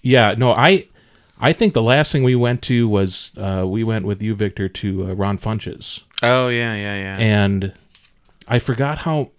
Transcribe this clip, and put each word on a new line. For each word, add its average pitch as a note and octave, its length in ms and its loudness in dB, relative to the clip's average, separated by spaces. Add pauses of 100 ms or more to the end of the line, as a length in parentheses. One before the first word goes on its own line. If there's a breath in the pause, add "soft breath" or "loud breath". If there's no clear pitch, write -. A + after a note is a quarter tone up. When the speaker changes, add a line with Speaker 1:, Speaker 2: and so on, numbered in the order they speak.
Speaker 1:
yeah, A#2+ 360 4
no, A#2+ 140 2
I, F3+ 340 4 (540 soft breath)
I D3+ 120 2
think G#3 220 2
the A#2+ 100 2
last C3 280 2
thing C#3 120 0
we B2+ 120 4
went A#2+ 280 0
to A#2 240 0
was, G2 480 -2
uh, F#2+ 320 -4
we G#2 160 -2
went A2 220 -2
with G2 160 -4
you, G#2+ 140 -4
Victor, G2+ 340 -4
to, F#2+ 400 -6
uh, F#2 60 -6
Ron G2 240 -2
Funches. - 640 -8 (200)
Speaker 2:
Oh, B2+ 280 2
yeah, A#2+ 260 -2
yeah, G2+ 220 -6
yeah. G2 200 -8
Speaker 1:
And G2+ 560 2 (760)
I B2 120 2
forgot C#3 400 -2
how D3+ 400 -4